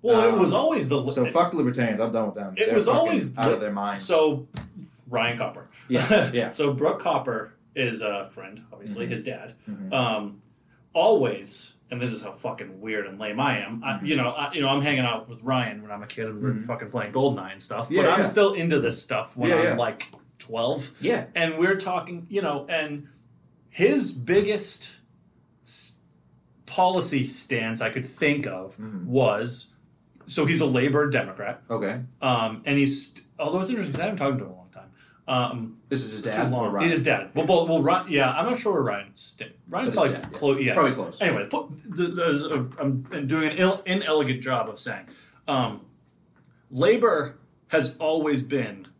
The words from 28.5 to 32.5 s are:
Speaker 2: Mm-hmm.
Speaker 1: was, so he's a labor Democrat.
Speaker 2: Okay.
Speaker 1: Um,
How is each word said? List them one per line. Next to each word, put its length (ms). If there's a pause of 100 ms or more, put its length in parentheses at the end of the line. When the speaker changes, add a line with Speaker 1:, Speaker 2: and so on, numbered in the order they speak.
Speaker 2:
Mm-hmm. 300
Speaker 1:
was, 680 (520)
so 200
he's 140
a 60
labor 440
Democrat. 520 (100)
Speaker 2:
Okay. 300 (200)
Speaker 1:
Um, 440